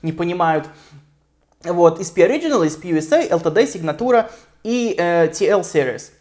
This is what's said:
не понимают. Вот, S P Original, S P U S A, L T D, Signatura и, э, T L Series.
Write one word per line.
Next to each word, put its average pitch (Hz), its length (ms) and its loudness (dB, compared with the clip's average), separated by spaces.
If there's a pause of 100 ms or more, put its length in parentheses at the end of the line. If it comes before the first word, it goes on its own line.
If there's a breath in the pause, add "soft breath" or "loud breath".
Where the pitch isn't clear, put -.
не 160 100 -4
понимают. 165 560 -2 (920 loud breath)
Вот, 170 380 2
S 180 100 -8
P 170 160 4
Original, 285 380 0
S 156 120 -2
P 180 120 -14
U 160 80 0
S 156 160 -2
A, 330 100 4
L 170 180 0
T 165 100 0
D, 208 140 2
Signatura 226 680 -2 (340 loud breath)
и, 233 320 -2
э, 170 320 2
T 165 180 -2
L 196 140 2
Series. 135 500 -4 (100)